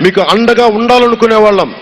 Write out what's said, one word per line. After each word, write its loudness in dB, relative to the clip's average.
మీకు 0
అండగా 0
ఉండాలనుకునే 0
వాళ్ళం. 0